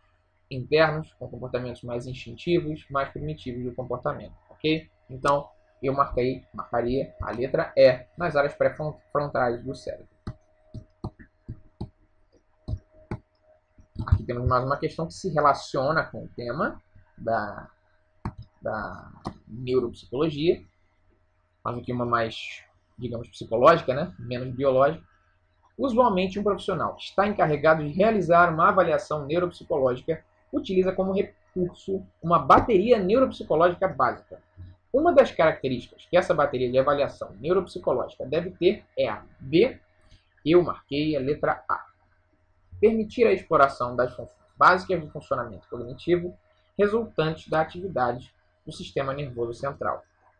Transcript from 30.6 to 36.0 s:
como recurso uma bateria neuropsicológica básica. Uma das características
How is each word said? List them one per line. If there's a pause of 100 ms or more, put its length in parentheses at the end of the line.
como
recurso (160)
uma
bateria
neuropsicológica
básica. (520)
Uma
das
características